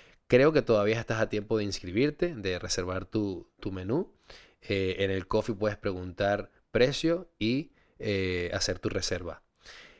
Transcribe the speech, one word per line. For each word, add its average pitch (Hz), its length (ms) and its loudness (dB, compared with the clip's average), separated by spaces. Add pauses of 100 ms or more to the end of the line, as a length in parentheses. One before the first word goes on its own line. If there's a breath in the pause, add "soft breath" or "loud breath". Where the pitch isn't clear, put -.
(280 loud breath)
Creo 135 240 8
que 147 80 4
todavía 110 380 4
estás 113 220 -2
a 107 80 2
tiempo 104 280 -2
de 107 60 2
inscribirte, 120 720 -2
de 95 240 -4
reservar 90 480 -4
tu, 101 420 -2 (120)
tu 104 100 -6
menú. 95 420 -4 (480 loud breath)
Eh, 95 440 0
en 95 80 0
el 95 160 -4
coffee 110 260 0
puedes 101 220 -2
preguntar 98 720 -2 (220 soft breath)
precio 160 640 2
y, 127 320 -2 (300 soft breath)
eh, 92 520 -2
hacer 95 280 -2
tu - 80 -2
reserva. 85 560 -4 (560 loud breath)